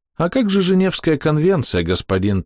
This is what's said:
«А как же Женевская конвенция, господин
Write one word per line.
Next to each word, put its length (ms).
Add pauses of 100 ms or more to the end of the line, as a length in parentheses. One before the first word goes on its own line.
(160)
«А 120
как 220
же 100
Женевская 560
конвенция, 680
господин 640